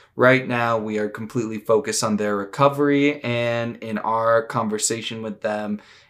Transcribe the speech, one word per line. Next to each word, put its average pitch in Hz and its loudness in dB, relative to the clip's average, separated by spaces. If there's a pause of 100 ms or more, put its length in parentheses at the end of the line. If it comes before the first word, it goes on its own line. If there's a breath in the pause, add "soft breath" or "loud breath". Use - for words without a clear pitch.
(160 loud breath)
right 127 4
now, 117 0
we 107 -4
are 104 -2
completely 110 -6
focused 107 0
on 107 2
their 104 0
recovery, 143 2
and 120 -2
in 110 -8
our 113 2
conversation 113 -4
with 110 -10
them 107 -4 (280 soft breath)